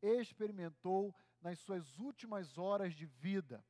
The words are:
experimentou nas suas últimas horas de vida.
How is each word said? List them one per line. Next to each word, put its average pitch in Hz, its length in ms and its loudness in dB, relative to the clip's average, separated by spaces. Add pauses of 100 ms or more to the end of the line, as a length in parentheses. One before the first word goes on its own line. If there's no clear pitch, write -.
experimentou 202 1120 2 (260)
nas 170 200 -6
suas 156 380 -6
últimas 208 600 -6
horas 190 360 2
de 151 120 -10
vida. 139 640 -2